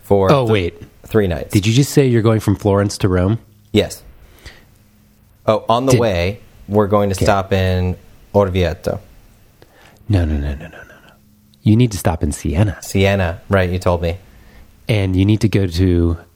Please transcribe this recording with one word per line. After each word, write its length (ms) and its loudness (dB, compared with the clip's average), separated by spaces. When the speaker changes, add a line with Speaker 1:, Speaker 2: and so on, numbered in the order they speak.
Speaker 1:
for 280 2
Speaker 2:
Oh, 160 2
Speaker 1:
th-, 40 0
Speaker 2:
wait. 320 -2
Speaker 1:
three 220 0
nights. 260 -6
Speaker 2:
Did 140 2
you 60 0
just 180 2
say 160 2
you're 160 2
going 160 2
from 160 0
Florence 440 0
to 100 0
Rome? 300 0
Speaker 1:
Yes. 300 -2
Oh, 240 0
on 160 0
the 80 0
Speaker 2:
Did 80 2
Speaker 1:
way, 380 -2
we're 200 2
going 220 0
to 60 -2
Speaker 2:
Okay. 100 -2
Speaker 1:
stop 280 0
in 420 0
Orvieto. 680 -2
Speaker 2:
No, 160 2
no, 120 -4
no, 180 -6
no, 0 -
no, 120 -18
no, 100 -20
no. 340 -20
You 140 4
need 160 2
to 60 -8
stop 260 -2
in 80 -2
Siena. 500 -2
Speaker 1:
Siena, 680 0
right, 200 2
you 80 -4
told 240 -2
me. 160 -4
Speaker 2:
And 260 0
you 100 4
need 160 2
to 80 2
go 180 0
to 500 0